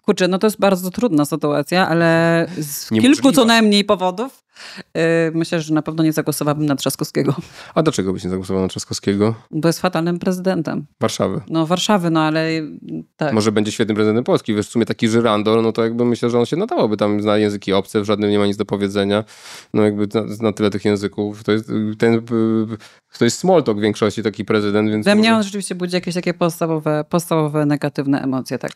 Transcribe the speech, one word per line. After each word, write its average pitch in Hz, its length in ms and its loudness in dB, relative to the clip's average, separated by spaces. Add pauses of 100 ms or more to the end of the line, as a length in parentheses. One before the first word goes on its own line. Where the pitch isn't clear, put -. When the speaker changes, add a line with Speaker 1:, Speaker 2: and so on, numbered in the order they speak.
Speaker 1:
kurczę, 185 260 2
no 185 100 2
to 214 80 2
jest 202 140 0
bardzo 190 300 2
trudna 160 340 2
sytuacja, 147 640 0
ale 165 580 2 (120)
z 147 320 -10
Speaker 2:
Niemożliwa. 240 320 6
Speaker 1:
kilku 277 100 6
co 254 120 4
najmniej 214 400 4
powodów, 185 580 -2 (380)
y, - 20 -18 (520)
myślę, 165 260 0
że 156 140 -2
na 151 80 2
pewno 160 220 -2
nie 156 80 4
zagłosowałabym 151 540 -2
na 139 100 0
Trzaskowskiego. 135 580 -2 (400)
Speaker 2:
A 170 80 4
dlaczego 95 300 0
byś 92 120 -6
nie 90 60 -4
zagłosował 95 320 -2
na 92 60 0
Trzaskowskiego? 101 680 -2 (160)
Speaker 1:
Bo 160 180 0
jest 165 120 0
fatalnym 175 380 -2
prezydentem. 180 680 -2 (140)
Speaker 2:
Warszawy. 98 480 -2
Speaker 1:
No 160 180 0
Warszawy, 180 440 0
no 160 120 2
ale, 160 260 0 (680)
tak. 151 160 -2
Speaker 2:
Może 107 200 2
będzie 104 200 0
świetnym 110 220 -2
prezydentem 107 300 2
Polski. 135 300 0
Wiesz, 104 120 -2
w - 40 -20
sumie 113 160 0
taki 117 220 -2
Żyrandol, 110 540 2
no 113 100 0
to 113 120 0
jakby 117 200 -2
myślę, 120 260 0
że 120 80 0
on 120 80 2
się 147 100 -4
nadawałby 202 400 0
tam 104 240 0
na 104 180 2
języki 104 340 0
obce, 98 280 0
w 101 40 -2
żadnym 104 260 0
nie 104 80 2
ma 101 80 2
nic 101 100 0
do 104 80 -4
powiedzenia. 101 600 -2 (500)
No 110 80 4
jakby 104 320 2
na, 113 80 2 (180)
na 110 120 0
tyle 104 180 0
tych 101 140 -4
języków. 104 600 -2
To 104 80 0
jest, 110 180 -2 (280)
ten, 117 160 4
y, 113 60 2 (1000)
to 120 60 4
jest 120 140 2
small 180 240 4
talk 110 160 0
w - 20 -4
większości 107 420 0
taki 101 220 -4
prezydent, 107 460 0
więc 107 140 -2
Speaker 1:
We 208 100 4
mnie 220 140 4
Speaker 2:
może 226 80 4
Speaker 1:
on 214 60 0
rzeczywiście 196 320 -6
budzi 180 200 -6
jakieś 175 200 -4
takie 180 200 -2
podstawowe, 160 720 -2
podstawowe 156 580 0
negatywne 143 560 0
emocje, 131 360 -4
tak 135 180 -6